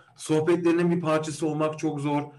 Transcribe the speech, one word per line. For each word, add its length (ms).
sohbetlerinin 760
bir 100
parçası 460
olmak 320
çok 200
zor. 220